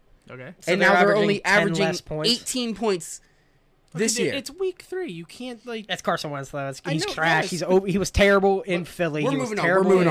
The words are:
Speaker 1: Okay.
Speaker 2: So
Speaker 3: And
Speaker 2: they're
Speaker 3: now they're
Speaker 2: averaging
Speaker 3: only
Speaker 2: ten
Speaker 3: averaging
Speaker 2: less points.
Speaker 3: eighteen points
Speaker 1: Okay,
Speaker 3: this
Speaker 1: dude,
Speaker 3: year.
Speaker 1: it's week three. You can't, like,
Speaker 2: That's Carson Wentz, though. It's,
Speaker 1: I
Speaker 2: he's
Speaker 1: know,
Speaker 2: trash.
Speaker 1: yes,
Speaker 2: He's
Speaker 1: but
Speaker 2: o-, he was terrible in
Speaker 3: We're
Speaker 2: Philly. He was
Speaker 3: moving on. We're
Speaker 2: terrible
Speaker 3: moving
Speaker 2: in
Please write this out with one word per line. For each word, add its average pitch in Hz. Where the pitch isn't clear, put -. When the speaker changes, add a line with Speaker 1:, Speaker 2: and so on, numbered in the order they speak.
Speaker 1:
Okay. 127
Speaker 2:
So -
Speaker 3:
And 190
Speaker 2:
they're 196
Speaker 3:
now 196
they're 180
Speaker 2:
averaging 202
Speaker 3:
only 208
Speaker 2:
ten 185
Speaker 3:
averaging 175
Speaker 2:
less 165
points. 156
Speaker 3:
eighteen 240
points 196
Speaker 1:
Okay, 156
Speaker 3:
this 226
Speaker 1:
dude, 185
Speaker 3:
year. 123
Speaker 1:
it's 277
week 370
three. 370
You 165
can't, 247
like, 226
Speaker 2:
That's 185
Carson 170
Wentz, 139
though. 139
It's, 135
Speaker 1:
I 165
Speaker 2:
he's 160
Speaker 1:
know, -
Speaker 2:
trash. 160
Speaker 1:
yes, 185
Speaker 2:
He's 175
Speaker 1:
but 160
Speaker 2:
o-, 190
he 196
was 185
terrible 196
in 180
Speaker 3:
We're 165
Speaker 2:
Philly. 156
He 185
was 269
Speaker 3:
moving 220
on. 165
We're 170
Speaker 2:
terrible 190
Speaker 3:
moving 185
Speaker 2:
in 170